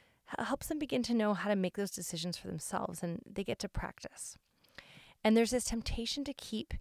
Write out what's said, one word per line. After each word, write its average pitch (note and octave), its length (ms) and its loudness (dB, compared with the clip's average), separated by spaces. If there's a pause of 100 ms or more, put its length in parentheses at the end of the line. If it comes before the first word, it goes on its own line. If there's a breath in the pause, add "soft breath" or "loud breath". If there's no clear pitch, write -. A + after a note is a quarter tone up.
(380 loud breath)
h-, A3+ 80 -2
helps B3 220 -2
them D#4 100 0
begin B3+ 260 2
to A#3 100 2
know G#3 200 6
how F#3 140 0
to G#3 80 4
make F#3 200 2
those G3+ 140 0
decisions E3+ 460 -4
for - 120 -10
themselves, - 540 -4
and E3+ 180 -4 (100)
they G3+ 140 -4
get - 160 -2
to G3+ 80 -4
practice. - 680 -8 (880 loud breath)
And A3 120 8
there's A3+ 160 6
this B3 120 2
temptation A#3 600 -2
to C#4 100 -4
keep - 460 -6